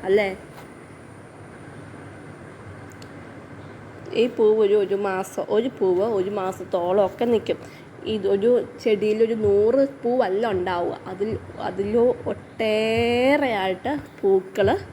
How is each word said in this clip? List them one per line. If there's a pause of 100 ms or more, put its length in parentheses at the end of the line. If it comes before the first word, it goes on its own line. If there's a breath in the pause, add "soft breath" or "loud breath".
അല്ലേ? (4000)
ഈ (120)
പൂവ് (100)
ഒരു,
ഒരു (100)
മാസം, (120)
ഒരു
പൂവ് (120)
ഒരു
മാസത്തോളം
ഒക്കെ
നിൽക്കും. (560 loud breath)
ഇത് (100)
ഒരു (320)
ചെടിയിൽ
ഒരു
നൂറ് (220)
പൂവല്ല (120)
ഉണ്ടാവുക, (160)
അതിൽ, (360)
അതിലോ (280)
ഒട്ടേറെയായിട്ട് (280)
പൂക്കൾ (220)